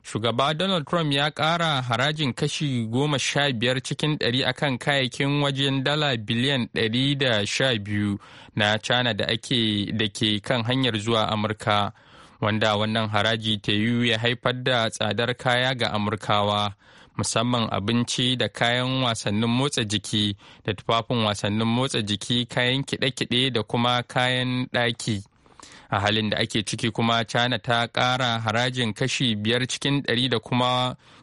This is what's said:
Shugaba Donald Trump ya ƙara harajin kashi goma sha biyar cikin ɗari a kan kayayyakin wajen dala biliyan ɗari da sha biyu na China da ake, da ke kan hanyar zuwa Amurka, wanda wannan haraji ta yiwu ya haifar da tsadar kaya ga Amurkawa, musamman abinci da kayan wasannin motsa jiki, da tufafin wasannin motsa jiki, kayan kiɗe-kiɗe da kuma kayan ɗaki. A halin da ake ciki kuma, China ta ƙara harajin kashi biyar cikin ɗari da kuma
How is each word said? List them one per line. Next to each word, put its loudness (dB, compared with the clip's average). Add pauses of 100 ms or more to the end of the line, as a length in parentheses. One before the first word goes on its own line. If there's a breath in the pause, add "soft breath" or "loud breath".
Shugaba 0
Donald 0
Trump 0
ya 2
ƙara 0
harajin 0
kashi -2
goma 0
sha 0
biyar 0
cikin -2
ɗari 0
a 2
kan -2
kayayyakin 0
wajen 0
dala 0
biliyan 0
ɗari 0
da 2
sha 0
biyu 0 (360 loud breath)
na 2
China 0
da -2
ake, 0
da 0
ke 0
kan 0
hanyar 0
zuwa 0
Amurka, 0 (480 loud breath)
wanda 2
wannan 0
haraji 0
ta -2
yiwu 2
ya 2
haifar -2
da 2
tsadar -2
kaya 0
ga -2
Amurkawa, 0 (440 loud breath)
musamman 0
abinci 0
da 0
kayan 0
wasannin 0
motsa 0
jiki, -2 (280 loud breath)
da -2
tufafin 0
wasannin 0
motsa 0
jiki, -2
kayan 0
kiɗe-kiɗe -2
da 0
kuma 0
kayan 0
ɗaki. -2 (640 loud breath)
A 0
halin 2
da -2
ake 0
ciki -2
kuma, 0
China 0
ta 0
ƙara 0
harajin 0
kashi 0
biyar 0
cikin 0
ɗari 0
da 0
kuma 0 (260 loud breath)